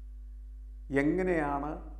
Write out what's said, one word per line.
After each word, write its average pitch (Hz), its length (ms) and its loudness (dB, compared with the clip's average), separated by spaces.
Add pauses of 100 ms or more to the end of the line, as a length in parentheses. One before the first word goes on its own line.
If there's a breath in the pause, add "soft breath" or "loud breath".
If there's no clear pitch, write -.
(880)
എങ്ങനെയാണ് 151 840 4 (280)